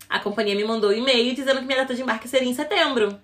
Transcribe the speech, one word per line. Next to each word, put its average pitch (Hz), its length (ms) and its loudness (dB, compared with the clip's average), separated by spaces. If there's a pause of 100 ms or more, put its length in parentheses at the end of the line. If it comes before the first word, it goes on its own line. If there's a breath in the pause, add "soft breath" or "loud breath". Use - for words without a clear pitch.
A - 120 -2
companhia 208 340 -2
me 208 100 0
mandou 220 260 2
um 208 40 4
e-mail 247 400 2
dizendo 269 260 0
que 247 60 -8
minha 262 120 0
data 254 160 -2
de 247 80 -4
embarque 226 260 -4
seria 262 200 2
em 247 60 -2
setembro. 277 680 0